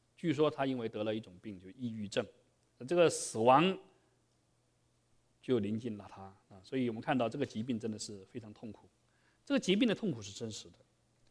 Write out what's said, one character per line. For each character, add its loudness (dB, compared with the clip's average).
据 0
说 4
他 -2
因 0
为 -4
得 -4
了 0
一 -4
种 -20
病， -12
就 -18
抑 -6
郁 -6
症， -2
这 -4
个 8
死 -4
亡 8
就 2
临 -2
近 -8
了 -16
他， -16
啊， -20
所 -8
以 2
我 -2
们 -8
看 0
到 2
这 -6
个 -2
疾 -6
病 -2
真 -4
的 -6
是 -12
非 -14
常 -14
痛 -16
苦， -20
这 -2
个 2
疾 2
病 4
的 2
痛 -2
苦 -8
是 -14
真 -8
实 -12
的。 -20